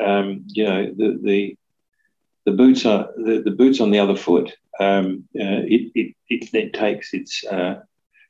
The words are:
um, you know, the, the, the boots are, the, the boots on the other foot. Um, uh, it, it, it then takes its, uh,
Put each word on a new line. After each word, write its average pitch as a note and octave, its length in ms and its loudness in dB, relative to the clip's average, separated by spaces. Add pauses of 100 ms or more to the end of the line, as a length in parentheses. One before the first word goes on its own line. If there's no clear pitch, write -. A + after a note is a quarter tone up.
um, G2 440 -2
you G#2+ 160 -2
know, G2 220 0
the, G#2 380 -2
the, G2+ 340 -2 (880)
the G2 60 2
boots B2+ 340 6
are, G#2+ 300 2
the, A2+ 300 0
the G#2 60 -2
boots C3 280 4
on G#2+ 120 2
the G#2 80 4
other G2 160 2
foot. F2 360 0 (280)
Um, G2 460 0 (100)
uh, G2+ 320 -2
it, - 260 0
it, - 220 -4 (120)
it - 240 -6
then A2 200 -2
takes - 420 -4
its, - 320 -10
uh, F#2 360 -4 (480)